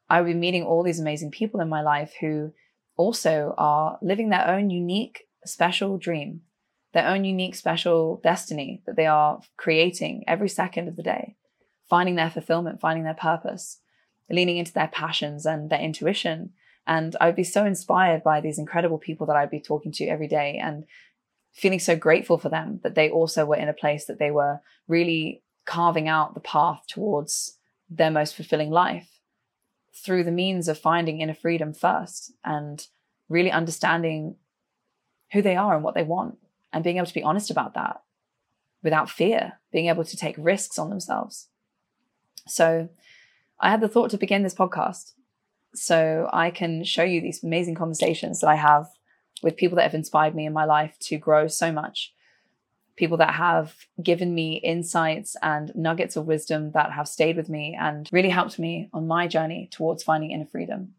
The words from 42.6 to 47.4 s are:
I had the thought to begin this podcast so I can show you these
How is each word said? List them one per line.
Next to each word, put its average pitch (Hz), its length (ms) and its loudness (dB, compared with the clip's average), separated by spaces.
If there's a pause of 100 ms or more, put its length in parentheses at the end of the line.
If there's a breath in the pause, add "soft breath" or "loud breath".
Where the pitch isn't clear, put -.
I - 120 2
had 220 100 2
the 214 80 2
thought 240 220 2
to 208 60 -2
begin 196 260 2
this 185 100 -2
podcast 185 600 -2 (600)
so 160 580 2
I 170 200 2
can 170 320 -4
show 160 200 0
you 180 160 2
these 165 240 -6